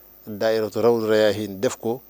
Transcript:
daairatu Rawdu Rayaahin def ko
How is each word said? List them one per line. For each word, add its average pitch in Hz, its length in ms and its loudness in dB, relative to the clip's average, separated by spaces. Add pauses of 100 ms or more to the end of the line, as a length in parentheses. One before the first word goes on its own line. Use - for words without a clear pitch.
(260)
daairatu 110 540 -2
Rawdu 113 260 2
Rayaahin 107 540 2
def 127 160 -2
ko 117 340 -6